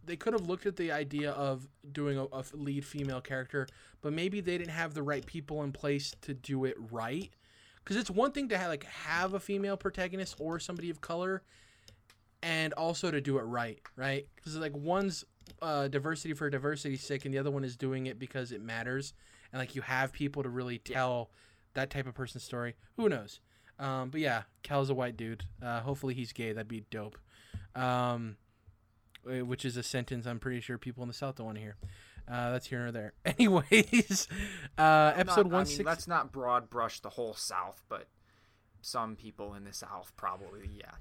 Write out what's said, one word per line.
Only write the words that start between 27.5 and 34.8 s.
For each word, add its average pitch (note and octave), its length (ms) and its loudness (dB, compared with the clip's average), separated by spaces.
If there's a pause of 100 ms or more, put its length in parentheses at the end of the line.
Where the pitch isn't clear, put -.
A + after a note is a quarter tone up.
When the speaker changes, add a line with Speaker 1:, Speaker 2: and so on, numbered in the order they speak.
Speaker 1:
Um, B2 600 0 (840)
wh-, B2+ 220 -4
which B2+ 200 -4
is B2 100 0
a B2 80 -4
sentence A#2+ 420 -4
I'm A#2+ 140 -4
pretty B2 220 -2
sure A#2+ 160 -6
people B2 260 -8
in A#2+ 60 -6
the A#2 40 -8
South C3+ 220 -6
don't A2+ 120 -8
wanna G#2+ 120 -6
hear. G#2 160 -10 (500)
Uh, A#2+ 260 -2
that's B2 160 -2
here A#2+ 200 -2
or A#2 60 -4
there. G#2+ 260 -6
<laughs> - 60 -20
Anyways, G3+ 1040 8 (480)
uh, D#3+ 40 6